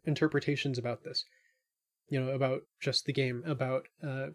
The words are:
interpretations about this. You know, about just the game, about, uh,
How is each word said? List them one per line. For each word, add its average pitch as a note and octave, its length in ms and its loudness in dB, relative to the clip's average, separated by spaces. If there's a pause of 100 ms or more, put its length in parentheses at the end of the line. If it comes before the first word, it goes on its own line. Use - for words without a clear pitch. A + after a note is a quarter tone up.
interpretations D3 720 2
about A#2 260 -4
this. - 220 -6 (840)
You C#3 140 0
know, C3 80 0
about C3 320 0 (180)
just - 260 0
the C#3+ 80 0
game, B2 340 2
about, C3 400 0 (160)
uh, C3+ 320 -4